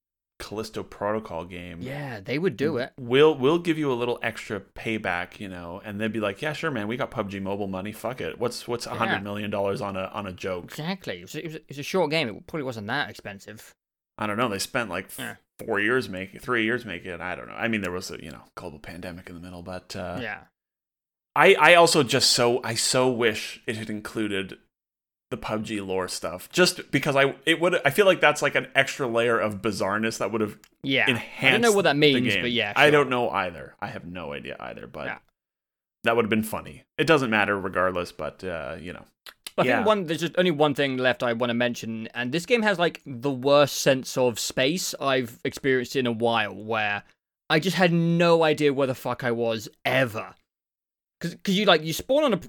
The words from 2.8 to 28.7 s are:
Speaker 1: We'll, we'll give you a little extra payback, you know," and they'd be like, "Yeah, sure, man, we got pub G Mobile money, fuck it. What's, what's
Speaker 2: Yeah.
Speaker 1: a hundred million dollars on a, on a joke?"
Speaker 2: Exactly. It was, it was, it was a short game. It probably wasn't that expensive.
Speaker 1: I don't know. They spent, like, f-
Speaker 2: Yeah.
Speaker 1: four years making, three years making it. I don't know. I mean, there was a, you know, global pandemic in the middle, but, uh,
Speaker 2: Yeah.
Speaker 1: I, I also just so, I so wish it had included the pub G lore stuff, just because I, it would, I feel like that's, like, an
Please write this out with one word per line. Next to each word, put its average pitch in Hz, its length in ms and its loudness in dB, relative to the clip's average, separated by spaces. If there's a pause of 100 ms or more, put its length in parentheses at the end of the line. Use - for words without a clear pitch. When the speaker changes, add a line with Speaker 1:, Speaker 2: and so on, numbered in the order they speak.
Speaker 1:
We'll, 139 380 6
we'll 139 220 4
give 170 180 -2
you 143 160 0
a - 20 0
little 120 280 -2
extra 110 380 -6
payback, 98 800 -6
you 101 80 -12
know," 90 360 -12
and 104 160 -8
they'd 110 120 -2
be 110 80 -4
like, 101 220 -2
"Yeah, 151 100 -4
sure, 160 180 -6
man, 107 180 -4
we 120 80 -4
got 127 140 -4
pub 104 200 -4
G 98 80 -6
Mobile 98 280 -4
money, 95 260 -6
fuck 117 280 -8
it. 85 180 -6
What's, 117 280 -6
what's 120 200 -6
Speaker 2:
Yeah. 117 60 -10
Speaker 1:
a 120 40 -8
hundred 110 280 -2
million 101 260 -6
dollars 98 300 -2
on 98 160 -6
a, 95 80 -4 (100)
on 101 120 -8
a 92 60 -8
joke?" 90 320 -8
Speaker 2:
Exactly. 156 540 -8
It 87 40 -18
was, 92 120 -16
it 156 100 -10
was, 160 120 -12
it - 120 -18
was 135 120 -14
a - 20 -10
short 165 280 0
game. 156 180 -2
It - 180 -12
probably 156 180 -8
wasn't 113 220 -8
that 117 240 -4
expensive. 104 640 -18 (460)
Speaker 1:
I 107 80 -4
don't 104 100 -2
know. 120 120 0
They 98 120 -4
spent, 117 300 -4
like, 95 160 -6
f- - 120 -16
Speaker 2:
Yeah. 113 160 -10 (320)
Speaker 1:
four 104 140 0
years 113 280 0
making, 95 320 -10
three 120 240 -2
years 123 200 -2
making 92 260 -10
it. 85 100 -10
I 90 140 -8
don't 62 140 -12
know. 50 60 -16
I 95 140 -4
mean, 110 120 0
there 90 120 -4
was 90 180 -8
a, 73 120 -10
you 78 80 -12
know, 60 120 -18 (140)
global 76 220 -12
pandemic 90 500 -14
in 90 60 -14
the 85 60 -16
middle, 87 220 -14
but, 90 340 -12
uh, 90 260 -8
Speaker 2:
Yeah. 107 220 -10 (880)
Speaker 1:
I, 170 200 8
I 160 200 8
also 170 280 8
just 123 300 2
so, 120 300 4
I 113 120 -6
so 127 360 2
wish 113 560 0
it 110 100 -4
had 110 120 -8
included 104 720 -6 (720)
the 120 80 -8
pub 110 260 -6
G 104 160 -6
lore 95 280 -2
stuff, 90 440 -8
just - 380 2
because 139 260 0
I, 139 180 6 (120)
it 160 120 4
would, 175 280 2
I 139 40 4
feel 202 140 4
like 185 160 6
that's, 151 220 4
like, 143 120 2
an 127 200 -2